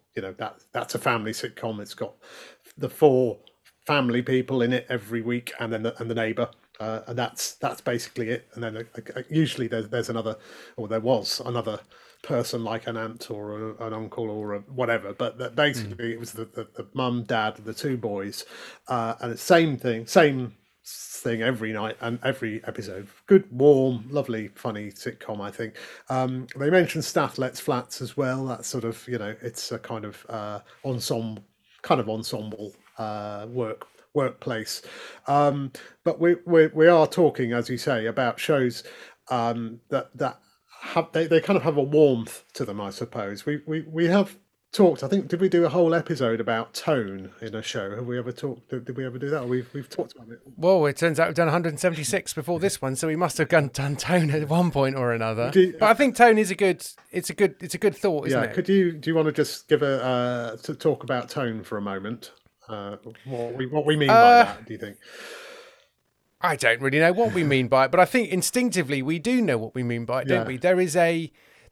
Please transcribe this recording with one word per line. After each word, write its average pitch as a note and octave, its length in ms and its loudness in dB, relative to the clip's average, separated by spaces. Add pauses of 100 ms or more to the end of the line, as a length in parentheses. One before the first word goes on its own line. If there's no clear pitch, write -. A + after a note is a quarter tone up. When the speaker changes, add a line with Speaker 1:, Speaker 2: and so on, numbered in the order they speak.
(160)
Speaker 1:
you G#2 60 -8
know, F#2+ 160 -10
that, G#2+ 220 -10 (120)
that's A#2+ 220 -6
a - 40 -4
family A2 340 -2
sitcom. A2+ 460 -8
It's G2+ 160 -14
got - 200 -10 (640)
the C3+ 100 -4
four B2+ 500 4 (480)
family B2 360 2
people B2+ 400 0
in A#2+ 100 2
it B2 160 -2
every A2+ 320 -4
week, A#2+ 400 -6
and A2+ 100 -4
then A2 120 -4
the, A2+ 180 -6
and A2+ 100 -8
the A2 40 -2
neighbour, A2+ 340 -2 (320)
uh, A2 260 -6
and B2 120 -8
that's, - 380 -6
that's B2 260 -6
basically A#2+ 480 -4
it. B2 240 -6
And A#2 100 -10
then, A2 140 -8
uh, A2+ 220 -14 (140)
uh, B2+ 140 -8
usually D3 400 0
there's, A2 220 -4
there's A#2 180 -2
another, A2+ 300 -4 (400)
or G#2+ 100 -8
there A2 120 -2
was A#2 440 0
another A#2 360 -6 (420)
person A#2+ 420 -4
like A2 220 -6
an A2+ 100 -8
aunt A2+ 340 -10
or G#2+ 420 -10
a, A2+ 140 -12
an A2 60 -8
uncle A2 380 -8
or G#2 240 -8
a G2+ 60 -8
whatever, A#2 520 -4
but A#2 240 -6
that A#2+ 180 -10
basically A#2+ 520 -2
Speaker 2:
Mm. A#2 80 -4
Speaker 1:
it A2+ 40 -12
was A#2 140 -14
the, A2+ 140 -10
the, - 280 -12
the - 200 -12
mum, B2 300 -2
dad, A2 320 -2
the A2 180 -12
two C3 240 -4
boys, G2+ 480 -8 (420)
uh, A#2 320 -2
and A#2+ 120 -6
it's G#2 100 -10
same E3 340 4
thing, A#2 300 -4
same C3+ 480 4 (280)
thing - 600 -8
every A2+ 320 -2
night G#2+ 260 -6
and A#2 240 -6
every A#2 420 -4
episode. G2+ 420 -10 (180)
Good, F#3+ 260 8
warm, C3 580 4
lovely, B2 440 -4
funny G#2 360 -8
sitcom, G#2+ 520 -12
I G2+ 80 -8
think. A2 240 -10 (340)
Um, B2+ 380 -2 (100)
they C#3 140 0
mentioned F3 340 4
Stath - 340 -2
Lets B2+ 220 -4
Flats - 400 -4
as B2 160 -10
well. C3 300 -2
That's A#2+ 220 -8
sort A#2 160 -6
of, A2+ 220 -8
you B2 120 -6
know, G#2+ 240 -8
it's - 280 -10
a A2+ 80 -8
kind A2 280 -10
of, - 240 -16
uh, G#2 300 -8 (220)
ensemble, A2+ 640 -6 (380)
kind C#3 180 2
of G#2 80 -4
ensemble, G#2+ 640 -8 (240)
uh, G#2+ 540 -8
work, A#2+ 360 -6 (280)
workplace. A#2+ 640 -4 (460)
Um, C#3+ 460 2 (320)
but E3 160 0
we, E3+ 160 4 (100)
we, E3 220 8
we D#3 200 6
are D#3+ 180 8
talking, C#3+ 460 2
as A#2+ 160 -2
you B2+ 80 -4
say, A2+ 300 -2
about A2+ 340 -2
shows, C3 420 0 (480)
um, A#2 500 -4 (100)
that, C3+ 260 -2
that B2+ 240 -4 (400)
have, - 320 -2
they, E3 140 0
they D#3+ 140 6
kind F#3+ 160 2
of C3 60 2
have D3 160 0
a C#3+ 40 2
warmth C#3 720 4
to C3 140 -6
them, G2+ 120 -8
I G2+ 120 -6
suppose. G#2 560 -8
We, D3 200 -4
we, D#3 220 -6
we D#3+ 200 -2
have G3 280 2 (340)
talked, F3 320 4
I C3+ 60 -6
think, G3 200 0
did F3 120 -2
we F#3+ 80 4
do F3 160 4
a D3 60 2
whole E3 240 4
episode B2 460 0
about A2+ 340 -2
tone G2 560 -2 (100)
in A2 140 -12
a A2 80 -8
show? G2+ 340 -6
Have A#2+ 80 -8
we B2 140 -6
ever A#2+ 140 -6
talked, - 360 -10
did, B2 160 -8
did B2 120 -10
we C3 100 -6
ever B2+ 120 -10
do C#3 120 -6
that? C#3+ 140 -2
Or - 20 -6
we've, B2 260 -2
we've C#3 160 -10
talked - 260 -6
about A2+ 140 -20
it. A#2 120 -20 (180)
Speaker 2:
Well, F3 260 4
it C#3+ 140 0
turns E3 200 2
out E3 100 4
we've D#3 80 -4
done E3 120 4
a C#3+ 40 2
hundred E3 280 -2
seventy-six D#3 540 -2
before D#3+ 260 -4
this G3 220 -2
one, C3+ 140 -2
so E3 120 -2
we D#3 80 0
must E3+ 220 -2
have D#3 100 2
done, D#3 240 4
done C#3 240 -2
tone D#3+ 340 2
at D3+ 180 -2
one E3+ 220 4
point C3+ 240 2
or B2 180 0
another. A2+ 380 -2
Speaker 1:
Do F#3+ 120 6
you, F#3 180 2
Speaker 2:
But G#3+ 100 6
I A3+ 40 8
think C4 220 2
tone A#3 200 8
is G#3+ 140 2
a F#3+ 60 -2
good, F#3 280 2 (260)
it's F3+ 200 -6
a - 40 -8
good, F#3+ 260 2
it's F3+ 140 -10
a F3 40 -8
good G#3 180 2
thought, D#3+ 300 0
isn't C3 160 2
Speaker 1:
yeah, A2 80 -2
Speaker 2:
it? - 40 -10
Speaker 1:
could F#3 140 -2
you, F#3+ 240 4
do D3+ 180 -8
you E3 60 0
wanna D#3 160 2
just - 360 -2
give D3 140 6
a, C3+ 220 0
uh, B2 540 -2
to - 160 -10
talk D3 280 -2
about B2 280 -4
tone A2+ 320 -6
for G#2+ 160 -8
a G2+ 40 -6
moment? G2+ 500 -8 (360)
Uh, G2+ 280 -12 (280)
what A#2+ 300 -6
we, C3 120 -4
what D3 200 -2
we D#3 100 4
mean D3 120 2
by G#3+ 60 8 (260)
Speaker 2:
Uh, A3+ 40 8
Speaker 1:
that, - 220 -4
do A2 80 -12
you - 40 -12
think? G#2 180 -12 (1400)
Speaker 2:
I E3 160 0
don't A#2 260 4
really C3+ 160 2
know E3 140 6
what G#3+ 200 2
we F3+ 100 2
mean C3+ 260 4
by C3 180 6
it, C3 40 -2
but F3 100 6
I F3+ 40 10
think G#3+ 240 2
instinctively F3 720 0
we D#3 180 -2
do A#3+ 220 2
know D#3+ 160 2
what A2 180 -6
we B2+ 80 -2
mean A#2 220 -2
by B2+ 180 -2
it, C3+ 60 -6
don't B2 140 2
Speaker 1:
Yeah. A2 40 -4
Speaker 2:
we? B2+ 120 -6
There F3+ 200 4
is F3 160 2
a, E3 380 2 (400)